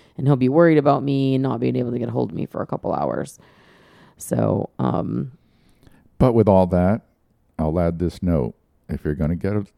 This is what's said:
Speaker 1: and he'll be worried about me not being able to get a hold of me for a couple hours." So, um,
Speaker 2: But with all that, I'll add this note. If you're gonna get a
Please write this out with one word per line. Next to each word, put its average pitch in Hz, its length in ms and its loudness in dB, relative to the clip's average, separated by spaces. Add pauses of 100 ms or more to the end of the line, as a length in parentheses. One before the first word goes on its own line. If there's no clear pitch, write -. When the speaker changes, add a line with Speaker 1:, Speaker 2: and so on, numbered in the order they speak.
(160)
Speaker 1:
and 131 100 -4
he'll 143 100 6
be 127 120 2
worried 160 300 6
about 143 240 2
me 135 360 0
not 127 220 -2
being 127 160 -2
able 123 160 -2
to 120 60 -4
get 120 100 -4
a 117 40 -6
hold 120 180 -2
of - 60 -12
me - 80 -6
for - 160 -8
a - 60 -6
couple - 260 -6
hours." - 460 -6 (800)
So, 110 500 -2 (100)
um, 127 540 -4 (840)
Speaker 2:
But 127 140 4
with 110 160 4
all 95 200 6
that, 92 340 2 (580)
I'll 80 180 -2
add 85 220 0
this 87 220 -4
note. 78 320 0 (340)
If 76 160 -8
you're 76 100 -2
gonna 78 220 -2
get 98 180 -4
a 101 120 -4 (120)